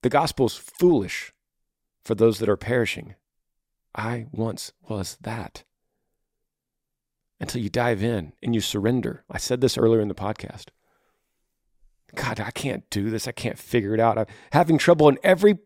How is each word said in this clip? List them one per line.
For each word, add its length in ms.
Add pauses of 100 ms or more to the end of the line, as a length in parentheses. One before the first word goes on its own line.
The 80
gospel's 460
foolish 760 (680)
for 100
those 260
that 100
are 80
perishing. 580 (800)
I 360
once 400 (160)
was 340
that. 420 (1800)
Until 220
you 80
dive 340
in 300 (100)
and 100
you 80
surrender. 720
I 80
said 220
this 160
earlier 240
in 80
the 40
podcast. 520 (1500)
"God, 260
I 120
can't 400
do 180
this. 180
I 40
can't 260
figure 380
it 40
out. 180
I'm 100 (240)
having 260
trouble 320
in 140
every 420